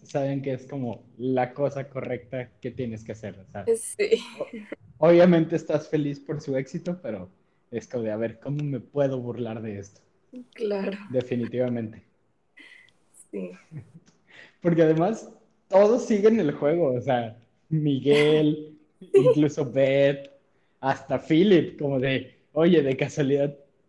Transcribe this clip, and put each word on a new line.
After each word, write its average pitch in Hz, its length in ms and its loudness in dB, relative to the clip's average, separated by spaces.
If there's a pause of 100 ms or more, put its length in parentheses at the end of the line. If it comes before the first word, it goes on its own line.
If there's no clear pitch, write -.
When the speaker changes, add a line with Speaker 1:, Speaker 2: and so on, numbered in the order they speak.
Speaker 1:
saben 139 380 -4
que 135 120 -6
es - 120 -12
como 123 360 -10 (160)
la 127 340 -2
cosa 139 380 -4
correcta 127 600 -10 (100)
que 120 100 -10
tienes 113 340 -10
que 110 80 -10
hacer, 104 260 -14
o 95 140 -20
sea, 101 140 -12 (100)
Speaker 2:
Sí. - 460 -2 (760)
Speaker 1:
o-, 156 100 4
obviamente 170 480 6
estás 151 320 -4
feliz 143 300 -4
por 151 220 -10
su 135 160 -4
éxito, 175 460 -8
pero 101 260 -10 (420)
es 117 160 -8
como 120 180 -6
de, 107 80 -4
"A 107 40 -4
ver, 113 240 -6
¿cómo 147 240 -6
me 135 160 -6
puedo 135 400 -4
burlar 113 420 -8
de 104 160 -10
esto?". 98 220 -18 (540)
Speaker 2:
Claro. 202 420 -6 (140)
Speaker 1:
Definitivamente. 120 920 -6 (1300)
Speaker 2:
Sí. 190 200 -10 (200)
Speaker 1:
<laughs> - 920 -20
Porque 165 200 4
además, 160 460 2 (400)
todos 208 380 4
siguen 220 340 4
el 147 120 0
juego, 151 420 0
o 123 60 -4
sea, 117 360 -2 (320)
Miguel, 151 1080 2 (220)
Speaker 2:
<laughs> - 0 - (140)
Speaker 1:
incluso 147 560 4
Beth, 139 600 2 (500)
hasta 135 380 -4
Philip, 165 600 2
como 139 220 -4
de, 131 360 -4 (160)
"Oye, 160 300 4
de 135 140 -2
casualidad, 143 580 -2 (340)